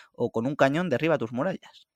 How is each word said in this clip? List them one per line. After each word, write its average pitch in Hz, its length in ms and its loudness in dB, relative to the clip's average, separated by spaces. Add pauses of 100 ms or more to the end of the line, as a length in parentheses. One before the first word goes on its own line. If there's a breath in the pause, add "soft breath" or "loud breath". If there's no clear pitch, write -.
(120)
O 117 200 -4
con 113 160 -2
un 147 80 -2
cañón 151 340 2
derriba 143 300 2
tus 151 140 -6
murallas. - 640 -6